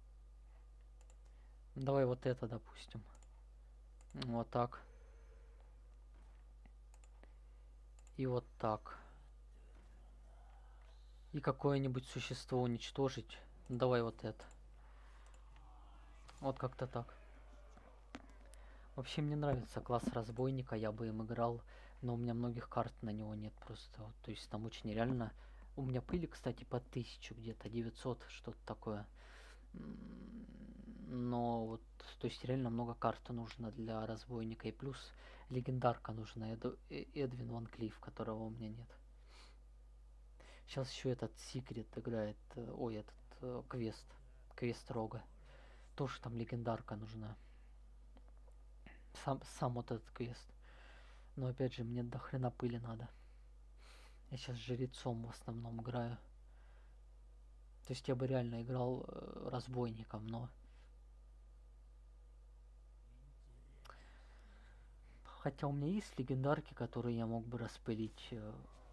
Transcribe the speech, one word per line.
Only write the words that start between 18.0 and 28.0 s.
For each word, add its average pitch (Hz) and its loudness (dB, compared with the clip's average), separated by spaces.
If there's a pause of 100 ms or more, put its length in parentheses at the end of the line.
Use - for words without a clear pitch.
Вообще 139 2
мне 147 6
нравится 135 6
класс 117 6 (100)
разбойника, 123 4
я 107 4
бы 113 0
им 110 2
играл, 117 6 (440)
но 120 4
у 117 4
меня 120 4
многих 120 2
карт 117 4
на 110 0
него 107 0
нет 107 -2 (120)
просто. - -8
Вот, 110 -8
то - -6
есть - -6
там 110 0
очень 110 0
реально. 117 6 (440)
У 139 0
меня 127 4
пыли, 170 4
кстати, - -2
по 123 2
тысячу - -4
где-то, 113 -4
девятьсот, 117 0